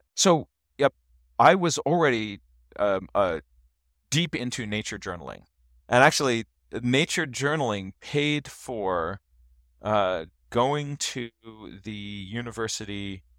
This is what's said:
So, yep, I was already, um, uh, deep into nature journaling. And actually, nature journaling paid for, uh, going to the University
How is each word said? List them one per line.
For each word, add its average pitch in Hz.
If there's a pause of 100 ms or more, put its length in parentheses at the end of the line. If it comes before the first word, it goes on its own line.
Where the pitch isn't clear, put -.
(160)
So, 170 (300)
yep, 139 (440)
I 147
was 170
already, 123 (360)
um, 98
uh, 90 (720)
deep 165
into 123
nature 107
journaling. 87 (460)
And 123
actually, 131 (360)
nature 143
journaling 123
paid 147
for, 95 (640)
uh, 92 (260)
going 143
to 120 (540)
the 110
University 104 (160)